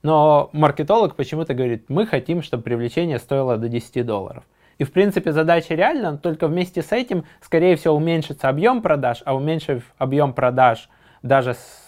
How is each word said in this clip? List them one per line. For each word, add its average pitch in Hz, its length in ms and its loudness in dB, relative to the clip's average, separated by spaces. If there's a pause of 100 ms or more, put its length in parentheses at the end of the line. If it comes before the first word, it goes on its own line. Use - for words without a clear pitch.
но 151 520 4
маркетолог 151 600 2
почему-то 156 380 -6
говорит: 120 360 -4
«Мы 175 160 0
хотим, 160 360 -4
чтобы 123 220 -8
привлечение 120 560 -4
стоило 131 380 -2
до 113 100 -4
десяти 117 340 -6
долларов». 107 440 -6 (320)
И, 143 80 -2
в - 80 -12
принципе, 190 400 0
задача 160 420 2
реальна, 214 360 0
но 143 60 -8
только 160 300 -4
вместе 175 360 -4
с - 100 -4
этим, 214 320 -4 (160)
скорее 170 340 2
всего, 156 200 2
уменьшится 156 520 -2
объём 214 340 2
продаж, 139 440 -2
а 135 100 -2
уменьшив 143 480 -4 (140)
объём 135 340 0
продаж 123 580 2 (320)
даже 127 340 0
с-, - 320 -20